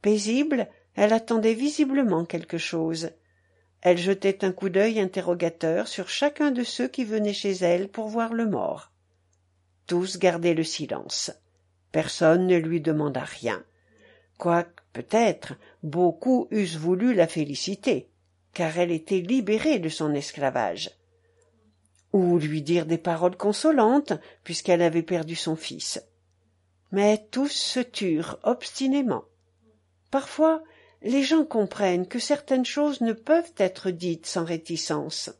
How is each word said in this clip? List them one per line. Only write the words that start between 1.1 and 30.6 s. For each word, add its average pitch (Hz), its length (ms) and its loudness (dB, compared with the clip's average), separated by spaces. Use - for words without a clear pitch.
attendait 226 420 2
visiblement 269 680 0
quelque 165 340 -6
chose. 165 520 -4
Elle 180 160 6
jetait 196 460 0
un 185 80 0
coup 190 180 -4
d'œil 214 280 2
interrogateur 175 920 -2
sur - 200 -8
chacun 294 420 0
de 247 140 -2
ceux 247 240 -4
qui 254 160 -4
venaient 208 300 -2
chez 202 180 -2
elle 185 360 2
pour 220 200 -8
voir 226 240 -2
le 226 140 -2
mort. - 460 -4
Tous 185 320 -2
gardaient 170 360 2
le 160 100 0
silence. - 680 -8
Personne 165 540 2
ne 185 100 6
lui 165 240 0
demanda 147 420 -2
rien, - 420 -6
quoique, 170 440 -2
peut-être, 202 600 0
beaucoup 175 680 2
eussent 180 260 -2
voulu 185 380 2
la 165 120 6
féliciter, 156 840 -4
car 165 240 -2
elle 175 140 2
était 165 280 0
libérée 220 600 0
de 160 80 -4
son 156 260 -2
esclavage. 131 760 -2
Ou 175 260 4
lui 151 240 -2
dire 165 240 0
des 165 120 0
paroles 175 380 0
consolantes, 247 800 2
puisqu'elle 175 380 2
avait 165 200 2
perdu 165 320 -4
son 160 220 -4
fils. - 460 -10
Mais 208 400 2
tous 285 220 -2
se - 280 -2
turent 175 640 -4
obstinément. 247 800 0
Parfois, 311 520 2